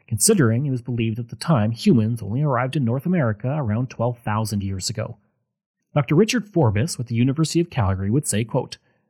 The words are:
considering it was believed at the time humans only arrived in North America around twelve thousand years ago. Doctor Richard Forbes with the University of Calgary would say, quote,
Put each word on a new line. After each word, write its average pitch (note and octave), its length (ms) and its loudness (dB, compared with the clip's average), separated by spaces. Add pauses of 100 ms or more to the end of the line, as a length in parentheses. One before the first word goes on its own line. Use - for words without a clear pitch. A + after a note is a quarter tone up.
considering B2+ 580 2
it C3+ 60 -2
was A#2+ 100 -4
believed A#2 380 -2
at A#2 80 -10
the - 80 -14
time A#2 340 2
humans A#2 500 2
only G#2+ 220 -4
arrived C3 320 0
in D3 100 0
North B2 220 -2
America B2+ 420 0
around C3 400 -2
twelve A#2+ 300 -4
thousand G#2+ 460 -4
years G2 260 -6
ago. - 280 -10 (760)
Doctor D3 220 2
Richard A3 320 2
Forbes A#2+ 500 2
with A#2+ 80 -6
the A#2+ 80 -6
University C#3 460 2
of E3+ 100 -2
Calgary G2 400 0
would C#3+ 160 0
say, G#2 160 -2
quote, - 360 -6 (320)